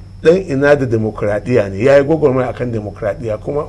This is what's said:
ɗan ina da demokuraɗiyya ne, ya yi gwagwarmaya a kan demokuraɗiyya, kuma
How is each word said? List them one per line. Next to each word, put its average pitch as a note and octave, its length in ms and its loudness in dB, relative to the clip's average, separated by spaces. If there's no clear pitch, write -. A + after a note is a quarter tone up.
ɗan F3+ 280 4
ina C#3+ 260 4
da C3+ 100 0
demokuraɗiyya A2 840 -2
ne, G2 100 -6
ya C3+ 140 6
yi C#3+ 80 4
gwagwarmaya C3 460 0
a - 20 -6
kan B2 180 -6
demokuraɗiyya, G#2 680 -6
kuma D3 280 -6